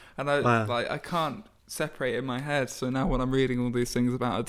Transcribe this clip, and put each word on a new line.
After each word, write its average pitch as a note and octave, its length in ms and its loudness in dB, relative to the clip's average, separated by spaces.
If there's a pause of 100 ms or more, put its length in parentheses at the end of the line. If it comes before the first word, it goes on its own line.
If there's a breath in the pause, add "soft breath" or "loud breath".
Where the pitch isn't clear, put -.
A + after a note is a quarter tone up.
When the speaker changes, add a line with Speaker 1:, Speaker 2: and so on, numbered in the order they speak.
(180 loud breath)
Speaker 1:
And C#3 140 -2
I, C#3+ 80 4
Speaker 2:
Wow. A#2 280 4
Speaker 1:
like, A#2+ 220 -2
I C#3+ 80 -2
can't D3+ 480 -4 (220)
separate C#3 480 -4
in B2+ 100 -2
my B2 140 -4
head, C#3+ 300 0
so - 200 -4
now C3+ 180 0
when C3 140 2
I'm B2+ 100 0
reading C3 280 2
all B2 120 0
these B2 220 0
things B2 200 2
about B2 360 0